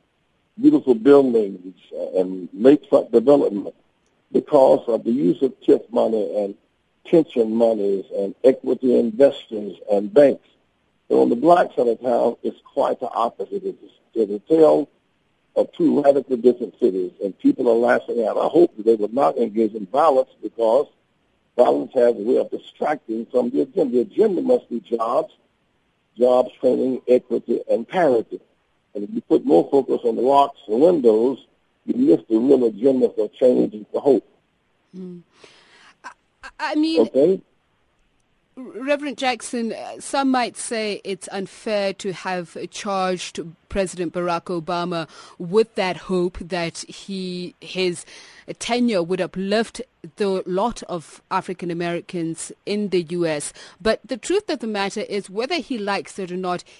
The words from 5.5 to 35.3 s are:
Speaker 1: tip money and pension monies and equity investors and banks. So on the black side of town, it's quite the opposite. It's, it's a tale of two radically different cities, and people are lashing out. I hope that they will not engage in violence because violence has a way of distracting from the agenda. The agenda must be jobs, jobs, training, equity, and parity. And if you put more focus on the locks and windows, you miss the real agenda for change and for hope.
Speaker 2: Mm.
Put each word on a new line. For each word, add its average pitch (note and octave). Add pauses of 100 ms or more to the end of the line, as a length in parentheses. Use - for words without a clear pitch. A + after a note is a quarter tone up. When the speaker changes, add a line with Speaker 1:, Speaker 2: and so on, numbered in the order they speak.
Speaker 1:
tip -
money G#2+
and G2+ (540)
pension A#2+
monies G2+ (140)
and G2
equity B2+
investors A2 (120)
and G#2
banks. C#3 (640)
So B2+
on B2+
the B2
black E3+
side B2
of A2+
town, A#2+
it's A#2
quite C3
the B2+
opposite. -
It's, - (200)
it's A2
a G2+
tale D3+ (680)
of -
two C#3
radically C#3
different A#2
cities, F#2 (100)
and G2
people C3+
are A2+
lashing A#2+
out. G2+
I -
hope E3+
that G#2
they A2+
will G#2+
not C#3+
engage A2
in G#2+
violence C3+ (120)
because A2+ (680)
violence C3
has A#2+
a G#2
way A#2+
of G#2+
distracting -
from -
the C#4+
agenda. F#3
The B2
agenda F#3
must B2+
be A#2
jobs, A#2 (840)
jobs, B2
training, B2
equity, A#2 (100)
and A2
parity. C3 (520)
And G#2
if G#2
you -
put -
more D#3
focus C3
on A2+
the A2
locks C#3
and A2
windows, C3 (400)
you -
miss D#3+ (100)
the -
real C3
agenda B2
for G#2+
change B2+
and G#2+
for A2+
hope. C3 (640)
Speaker 2:
Mm. F3+ (840)